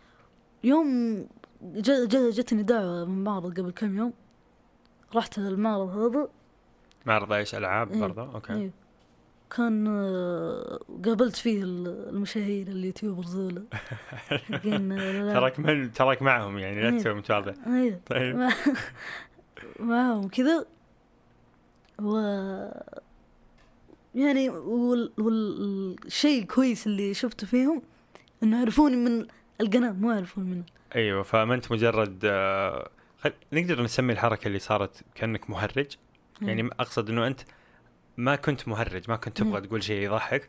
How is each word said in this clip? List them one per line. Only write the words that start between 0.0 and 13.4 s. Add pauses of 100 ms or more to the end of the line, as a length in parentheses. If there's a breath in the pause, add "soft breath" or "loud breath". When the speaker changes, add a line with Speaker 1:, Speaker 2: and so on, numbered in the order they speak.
Speaker 1:
يوم (440)
جا-،
جا-،
جتني
دعوة
من
معرض
قبل
كم
يوم. (1000)
رحت
المعرض
هذا. (800)
Speaker 2:
معرض
إيش؟
ألعاب
Speaker 1:
إيه.
Speaker 2:
برضه؟
أوكي.
Speaker 1:
إيه. (840)
كان،
آه، (260)
قابلت
فيه
ال-،
المشاهير،
اليوتيوبرز
ذولا. (400)